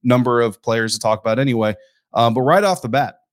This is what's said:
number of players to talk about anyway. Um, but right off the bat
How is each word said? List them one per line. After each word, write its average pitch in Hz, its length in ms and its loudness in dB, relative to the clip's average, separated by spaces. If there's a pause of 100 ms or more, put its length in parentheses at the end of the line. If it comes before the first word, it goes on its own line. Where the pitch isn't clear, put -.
number 123 380 2
of 113 220 -2
players 113 320 -2
to 104 60 -10
talk 107 200 -2
about 110 180 -2
anyway. 113 360 0 (380)
Um, 117 220 2
but 127 80 -2
right 170 220 2
off 185 180 -2
the 127 60 -8
bat 123 320 -4 (120)